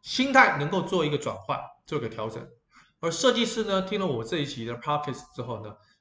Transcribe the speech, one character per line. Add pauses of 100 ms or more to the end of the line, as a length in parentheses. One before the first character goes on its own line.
心
态
能
够
做
一
个
转
换， (280)
做
一
个
调
整。 (540)
而
设
计
师
呢，
听
了
我
这
一
集
的
podcast
之
后
呢， (260)